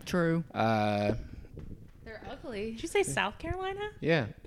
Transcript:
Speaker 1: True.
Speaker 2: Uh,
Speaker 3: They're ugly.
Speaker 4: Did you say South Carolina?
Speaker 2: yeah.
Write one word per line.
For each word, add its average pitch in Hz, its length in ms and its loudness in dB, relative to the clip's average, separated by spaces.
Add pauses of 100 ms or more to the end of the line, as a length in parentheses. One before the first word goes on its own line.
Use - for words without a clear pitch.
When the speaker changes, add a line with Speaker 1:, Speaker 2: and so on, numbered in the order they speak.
Speaker 1:
True. 165 380 2 (100)
Speaker 2:
Uh, 107 580 4 (920)
Speaker 3:
They're 220 260 -12
ugly. 226 420 -6
Speaker 4:
Did 226 100 -8
you 330 60 -4
say 403 140 6
South 202 360 2
Carolina? 370 420 -4 (200)
Speaker 2:
yeah. 143 260 4 (200)